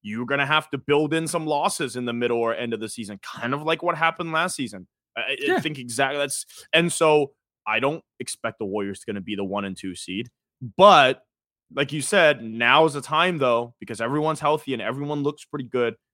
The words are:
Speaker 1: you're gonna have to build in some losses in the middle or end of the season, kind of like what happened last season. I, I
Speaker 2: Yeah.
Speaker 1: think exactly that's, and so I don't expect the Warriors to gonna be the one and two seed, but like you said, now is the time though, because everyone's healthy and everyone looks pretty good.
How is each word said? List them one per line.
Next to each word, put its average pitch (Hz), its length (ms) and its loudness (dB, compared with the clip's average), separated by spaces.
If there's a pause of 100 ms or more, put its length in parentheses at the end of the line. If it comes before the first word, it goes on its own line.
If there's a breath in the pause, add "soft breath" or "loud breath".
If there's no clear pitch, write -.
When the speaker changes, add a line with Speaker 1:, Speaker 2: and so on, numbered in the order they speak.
Speaker 1:
you're 110 240 -6
gonna 139 200 0
have 151 240 0
to 139 80 -4
build 147 340 2
in 165 140 0
some 160 180 -4
losses 151 520 -2
in 123 80 -6
the 120 80 -2
middle 120 260 0
or 113 160 0
end 117 180 -4
of 110 80 -4
the 110 80 -8
season, 104 320 -12
kind - 320 -6
of 147 120 -4
like 160 180 -2
what 170 140 0
happened 165 360 0
last 170 240 -2
season. 101 300 -8 (300)
I, 117 60 -6
I 131 180 -6
Speaker 2:
Yeah. 349 200 0
Speaker 1:
think 151 180 -6
exactly 135 400 -2
that's, 143 280 -4 (260 loud breath)
and 165 200 4
so 151 400 4 (340)
I 110 140 0
don't 147 220 -2 (180)
expect - 400 -8
the 110 40 -4
Warriors 98 360 -4
to - 60 -16
gonna 101 140 -6
be 104 140 -8
the 98 100 -4
one 98 200 -4
and 95 120 -8
two 95 200 -10
seed, 107 320 -8 (480)
but 160 460 8 (500)
like 143 200 -2
you 151 80 -4
said, 151 420 4
now 120 440 4
is 143 80 0
the 147 60 -4
time 165 380 0
though, 120 400 0
because 107 220 -12
everyone's 151 400 -2
healthy 151 320 -2
and 113 100 -4
everyone 143 400 -4
looks 147 220 -4
pretty 139 220 -10
good. 117 280 -2 (200)